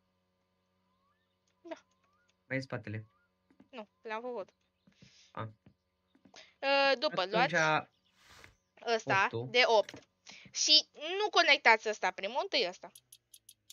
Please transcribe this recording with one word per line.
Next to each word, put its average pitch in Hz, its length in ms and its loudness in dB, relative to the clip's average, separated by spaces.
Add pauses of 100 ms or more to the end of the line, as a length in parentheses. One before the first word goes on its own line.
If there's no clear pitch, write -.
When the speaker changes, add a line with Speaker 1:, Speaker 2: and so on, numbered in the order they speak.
(1600)
Speaker 1:
Da. 320 160 -12 (720)
Speaker 2:
Mai 131 100 -6
în 135 60 -4
spatele. 110 440 -10 (640)
Speaker 1:
Nu, 220 180 -14 (120)
le-am 220 220 -10
făcut. 240 260 -10 (840)
Speaker 2:
A. 110 200 -12 (1120)
Speaker 1:
Ă, 277 360 4
după 294 220 -2
Speaker 2:
Atunci 185 120 -2 (200)
Speaker 1:
luați - 20 -6 (1300)
ăsta 220 380 0
Speaker 2:
optul. 127 260 -6
Speaker 1:
de 240 160 4
opt. - 360 2 (500)
Și 302 400 4
nu 359 380 -6
conectați 277 580 4
ăsta 196 220 -4
primul, 208 320 -8
întâi 302 260 -2
ăsta. 175 240 -14 (800)